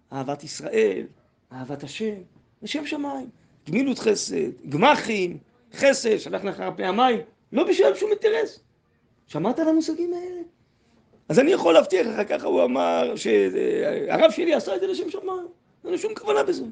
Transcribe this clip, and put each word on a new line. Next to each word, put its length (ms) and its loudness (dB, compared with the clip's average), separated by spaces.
אהבת 320 -6
ישראל, 640 -2
אהבת 320 -10
השם, 300 -8
לשם 240 -8
שמיים. 420 -8
גמילות 300 0
חסד, 680 -2
גמחים, 720 2
חסד, 440 4
שלח 260 -6
לך 180 -6
פני 100 -4
המים, 340 2
לא 120 2
בשביל 300 4
שום 160 -2
אינטרס. 500 0
שמעת 320 -2
על 100 2
המושגים 460 0
האלה? 260 -10
אז 100 4
אני 120 6
יכול 240 4
להבטיח 320 6
לך, 220 -4
ככה 180 -4
הוא 180 2
אמר, 520 0
שהרב 1120 2
שלי 240 0
עשה 220 -2
את 40 -4
זה 60 -2
לשם 240 -4
שמיים. 360 -8
אין 80 -6
לו 60 -2
שום 160 -6
כוונה 280 0
בזה. 300 -2